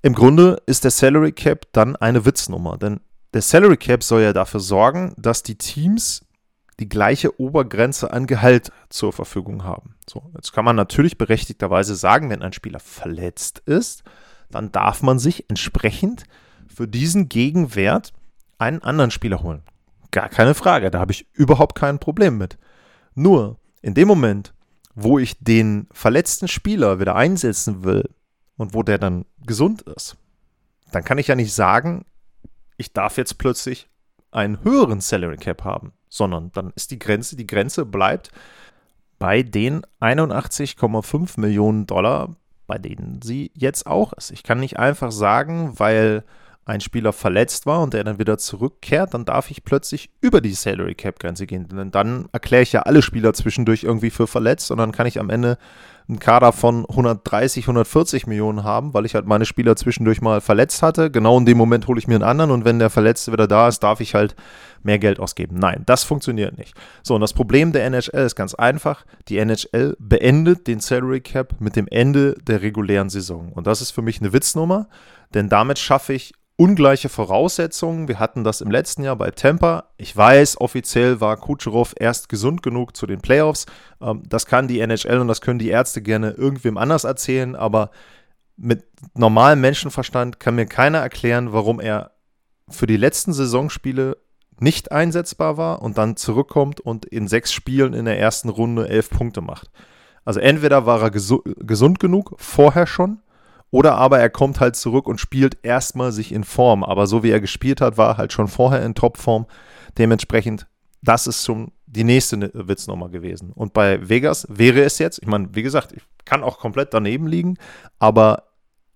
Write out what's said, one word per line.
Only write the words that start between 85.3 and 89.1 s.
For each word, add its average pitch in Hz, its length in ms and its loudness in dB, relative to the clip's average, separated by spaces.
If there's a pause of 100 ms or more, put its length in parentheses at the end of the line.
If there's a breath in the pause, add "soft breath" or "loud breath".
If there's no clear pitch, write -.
können 123 180 -4
die 110 120 -4
Ärzte 113 320 -2
gerne 110 300 -2
irgendwem 123 440 -4
anders 139 280 -2
erzählen, 131 520 -4
aber 107 340 -2 (640 soft breath)
mit 117 280 -2 (300)